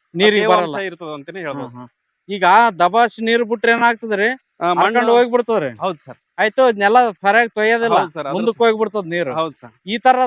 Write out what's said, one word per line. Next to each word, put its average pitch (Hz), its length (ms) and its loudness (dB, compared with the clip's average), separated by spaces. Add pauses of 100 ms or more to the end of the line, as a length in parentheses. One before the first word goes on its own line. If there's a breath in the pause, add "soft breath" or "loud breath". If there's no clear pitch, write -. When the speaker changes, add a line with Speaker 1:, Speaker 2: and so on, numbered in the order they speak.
(160)
Speaker 1:
ನೀರಿಗೆ 208 260 2
Speaker 2:
ತೇವಾಂಶ 214 180 2
Speaker 1:
ಬರಲ್ಲ. 165 200 -6
Speaker 2:
ಇರ್ತದೆ 175 340 -12
ಅಂತಾನೆ 151 260 -14
ಹೇಳ್ಬೋದು 139 280 -10
Speaker 1:
ಹ್ಮ್, 120 80 -18
Speaker 2:
ಸರ್. 123 40 -18
Speaker 1:
ಹ್ಮ್. - 560 -16
ಈಗ 190 80 -4 (360)
ದಬಾಸಿ 220 460 0
ನೀರು 233 200 0
ಬಿಟ್ರೆ 233 260 -2
ಏನಾಗ್ತದ್ರಿ? 226 560 0
Speaker 2:
ಆ, 180 460 -4
ಮಣ್ಣು 175 80 0
Speaker 1:
ಹರ್ಕೊಂಡು 233 360 2
ಹೋಗ್ಬಿಡ್ತದ್ರಿ. 233 520 0
Speaker 2:
ಹೌದು 151 280 -8
ಸರ್. - 200 -20 (200)
Speaker 1:
ಆಯ್ತು, 214 400 2
ನೆಲ 202 200 4 (140)
ಸರಿಯಾಗಿ 208 380 0
ತೊಯ್ಯೋದಿಲ್ಲ. 220 500 0
Speaker 2:
ಹೌದು 165 100 -2
ಸರ್, 151 180 -10
ಅದ್ರ 139 60 -6
Speaker 1:
ಮುಂದಕ್ಕೆ 226 300 -2
Speaker 2:
ಸ- 233 40 4
Speaker 1:
ಹೋಗ್ಬಿಡ್ತದ 214 380 -2
ನೀರು. 165 280 -4
Speaker 2:
ಹೌದು 160 200 -4
ಸರ್. 117 180 -20 (160)
Speaker 1:
ಈ 214 100 -6
ತರ 254 180 2 (120)